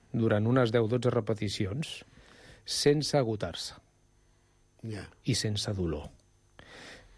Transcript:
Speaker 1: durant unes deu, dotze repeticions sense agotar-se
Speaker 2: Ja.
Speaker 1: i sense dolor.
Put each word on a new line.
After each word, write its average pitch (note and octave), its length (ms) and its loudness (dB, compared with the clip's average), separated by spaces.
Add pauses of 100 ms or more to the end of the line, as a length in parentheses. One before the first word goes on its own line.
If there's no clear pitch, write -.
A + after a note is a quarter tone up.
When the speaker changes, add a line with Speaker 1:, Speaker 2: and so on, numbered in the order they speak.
(120)
Speaker 1:
durant A2 340 4
unes A#2+ 260 4
deu, A#2 160 4
dotze B2 220 2
repeticions G#2+ 920 -2 (640)
sense D3 540 2
agotar-se G#2+ 560 -4 (1080)
Speaker 2:
Ja. G#2 220 -10 (200)
Speaker 1:
i A2+ 120 0
sense G#2+ 380 -4
dolor. D#2+ 340 -4 (1080)